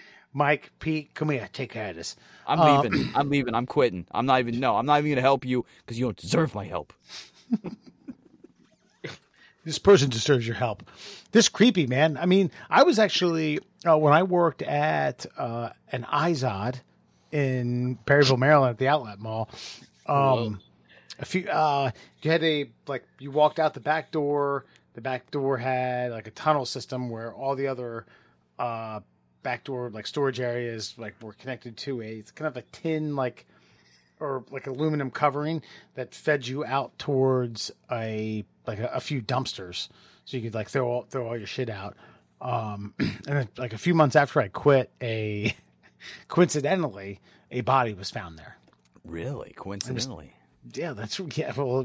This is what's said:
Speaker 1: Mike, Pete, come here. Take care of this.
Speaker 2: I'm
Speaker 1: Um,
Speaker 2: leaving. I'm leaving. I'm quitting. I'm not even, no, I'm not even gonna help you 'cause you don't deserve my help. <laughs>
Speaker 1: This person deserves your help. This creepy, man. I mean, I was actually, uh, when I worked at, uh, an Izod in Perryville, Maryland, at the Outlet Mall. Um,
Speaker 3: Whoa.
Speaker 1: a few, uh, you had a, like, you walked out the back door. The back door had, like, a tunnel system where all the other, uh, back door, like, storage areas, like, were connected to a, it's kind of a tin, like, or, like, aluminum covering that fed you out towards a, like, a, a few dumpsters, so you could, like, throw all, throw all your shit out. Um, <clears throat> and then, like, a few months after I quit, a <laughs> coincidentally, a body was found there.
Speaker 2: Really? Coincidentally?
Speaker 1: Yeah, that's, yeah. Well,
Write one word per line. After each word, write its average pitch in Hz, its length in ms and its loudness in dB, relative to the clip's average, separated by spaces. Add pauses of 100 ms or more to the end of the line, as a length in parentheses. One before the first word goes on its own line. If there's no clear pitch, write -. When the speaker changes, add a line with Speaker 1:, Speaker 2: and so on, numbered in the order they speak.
(320)
Speaker 1:
Mike, 143 460 0
Pete, 156 360 -4
come 151 160 -2
here. 123 220 -2
Take 131 200 -8
care 107 180 -8
of 82 60 -12
this. - 180 -10 (320)
Speaker 2:
I'm 156 140 2
Speaker 1:
Um, 143 220 8 (100)
Speaker 2:
leaving. 131 240 0
I'm 143 140 0
leaving. 127 260 0
I'm 123 100 -2
quitting. 104 460 2
I'm 120 140 0
not 131 120 4
even, 120 220 -2
no, 120 160 2
I'm 120 100 0
not 147 140 4
even 151 100 0
gonna 131 120 0
help 135 220 4
you 127 220 0 (200)
'cause 117 120 -8
you 127 80 0
don't 104 100 -4
deserve 139 380 0
my 101 120 -8
help. 80 260 -8 (580)
<laughs> 226 120 0 (2000)
Speaker 1:
This 156 160 -6
person 143 300 8
deserves 117 380 2
your 117 100 -4
help. 113 260 -4 (500)
This - 180 6
creepy, 185 360 4
man. 139 300 2
I 156 80 -4
mean, 180 260 4 (200)
I 254 120 8
was 302 160 4
actually, 165 600 2 (280)
uh, 160 120 6
when 151 160 6
I 170 80 8
worked 175 400 2
at, 147 640 0 (100)
uh, 117 320 -6 (240)
an 120 180 -4
Izod 131 680 -2 (500)
in 127 760 -2
Perryville, 135 320 8
Maryland, 135 320 6
at 113 80 -4
the 131 100 2
Outlet 117 320 0
Mall. 110 300 -6 (560)
Um, 143 100 2
Speaker 3:
Whoa. 120 400 2 (640)
Speaker 1:
a - 80 -12
few, 180 200 -2
uh, 143 440 2 (320)
you 156 80 0
had 160 120 4
a, 147 280 0 (160)
like, 143 180 -6 (140)
you 139 120 -14
walked 151 280 4
out 156 160 2
the 127 60 -14
back 151 300 -2
door. 143 540 0 (300)
The 120 80 -16
back 131 280 -6
door 135 280 0
had, 127 520 -2
like, 113 160 -10
a 107 60 -16
tunnel 147 320 2
system 127 460 -8
where 113 200 -10
all 135 240 -4
the 135 120 -4
other, 120 400 -8 (520)
uh, 113 420 -6 (420)
back 123 220 -6
door, 123 260 -8
like, 107 160 -12
storage 135 340 -2
areas, 120 560 -6
like, 107 260 -14
were 107 120 -16
connected 120 420 -12
to 127 240 -6
a, 110 160 -10
it's 107 140 -16
kind 156 180 -8
of 127 80 -8
a 120 60 -10 (100)
tin, 156 420 -4
like, 127 320 -4 (720)
or, 135 300 -6
like, 135 160 -12
aluminum 143 440 -2
covering 151 520 0 (320)
that 127 200 -10
fed 143 320 0
you 135 180 -6
out 135 340 -4
towards 131 720 0 (200)
a, 110 540 -4 (220)
like, 104 120 -6
a, 120 100 -4
a 131 120 -6
few 139 220 -6
dumpsters, 104 680 -6 (380)
so 135 100 -8
you 117 60 -6
could, 113 120 -6
like, 110 140 -4
throw 131 180 -2
all, 120 220 -2
throw 127 180 -6
all 117 120 -6
your 104 80 -10
shit 120 240 -6
out. 98 260 -10 (460)
Um, 110 540 -6
<clears throat> - 20 -6
and 101 260 -4
then, 139 320 -2
like, 123 160 -8
a 110 60 -8
few 175 160 2
months 156 220 6
after 143 260 4
I 98 60 -6
quit, 135 420 4 (100)
a 110 560 -4 (340)
<laughs> - 380 -20
coincidentally, 139 920 0 (300)
a 123 120 -4
body 120 320 0
was 90 160 -12
found 87 280 -12
there. - 200 -20 (460)
Speaker 2:
Really? 92 520 -10
Coincidentally? 101 800 -10 (400)
Speaker 1:
Yeah, 156 180 -8
that's, 113 260 -10 (200)
yeah. 135 180 -6
Well, 131 280 -2